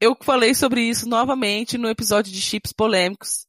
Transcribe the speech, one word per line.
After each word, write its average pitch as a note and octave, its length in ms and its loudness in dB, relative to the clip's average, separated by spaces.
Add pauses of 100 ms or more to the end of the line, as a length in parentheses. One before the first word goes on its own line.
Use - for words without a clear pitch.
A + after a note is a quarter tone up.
eu A#3 200 4
falei B3+ 340 4
sobre A#3+ 280 2
isso A#3 260 -2
novamente A#3+ 680 0
no A#3 100 -2
episódio G#3 440 0
de F#3+ 80 -8
chips - 320 -6
polêmicos G3 760 -2